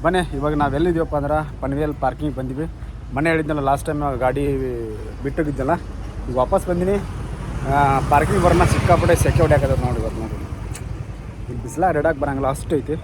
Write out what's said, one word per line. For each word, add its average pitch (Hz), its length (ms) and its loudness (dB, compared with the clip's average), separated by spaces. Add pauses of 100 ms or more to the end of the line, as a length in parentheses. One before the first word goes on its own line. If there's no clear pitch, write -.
ಬನ್ನಿ, 180 180 2 (160)
ಇವಾಗ 147 240 0
ನಾವು 143 160 2
ಎಲ್ಲಿದ್ದೀವಪ್ಪ 165 420 0
ಅಂದ್ರೆ 143 180 0 (240)
ಪನ್ವೇಲ್ 143 320 -2 (100)
ಪಾರ್ಕಿಂಗ್ 135 340 -2
ಬಂದಿವಿ. 131 280 -4 (500)
ಮೊನ್ನೆ 151 180 2
ಹೇಳಿದ್ನಲ್ಲ, 151 340 0
ಲಾಸ್ಟ್ 143 200 2
ಟೈಮ್ 151 160 -2
ನಾವು 139 200 -2
ಗಾಡಿ 127 220 2 (800)
ಬಿಟ್ಟೋಗಿದ್ನಲ್ಲ, 139 500 0 (520)
ಈಗ 127 120 -4
ವಾಪಸ್ 156 320 2
ಬಂದಿನಿ. 180 240 2 (800)
ಆ, 143 100 6 (300)
ಪಾರ್ಕಿಂಗ್ 165 320 4
ಬರೋಣ, 170 280 6
ಸಿಕ್ಕಾಪಟ್ಟೆ 170 520 4
ಸೆಕೆ 139 180 4
ಹೊಡ್ಯಾಕತ್ತೈತೆ 135 420 4
ನೋಡಿ 123 180 0
ಇವತ್ತು 117 200 -4
ನೋಡಿ. 110 160 -6 (1040)
ಇಲ್ಲಿ 123 220 -8
ಬಿಸಿಲ 170 320 0
ರೆಡಾಗಿ 147 260 0
ಬರಂಗಿಲ್ಲ, 135 300 0
ಅಷ್ಟು 160 240 -4
ಐತಿ. 143 240 -4